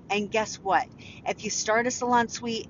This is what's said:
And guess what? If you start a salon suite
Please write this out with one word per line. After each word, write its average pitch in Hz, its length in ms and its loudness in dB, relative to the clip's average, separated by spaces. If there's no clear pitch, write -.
And 202 200 0
guess 220 260 -2
what? 180 320 2
If - 180 -4
you 214 60 -6
start 226 380 2
a 254 40 0
salon 240 360 2
suite 226 420 -6